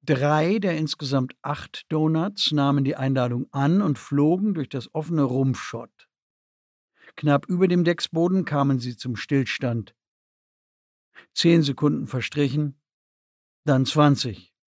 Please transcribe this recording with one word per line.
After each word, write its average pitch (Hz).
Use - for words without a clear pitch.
Drei 151
der 180
insgesamt 139
acht -
Donuts 160
nahmen 143
die 139
Einladung 127
an 151
und 156
flogen 175
durch 151
das -
offene 156
Rumpfschott. 127
Knapp 143
über 180
dem 180
Decksboden 170
kamen 139
sie 123
zum 127
Stillstand. 123
Zehn 170
Sekunden 147
verstrichen, 139
dann 135
zwanzig. 135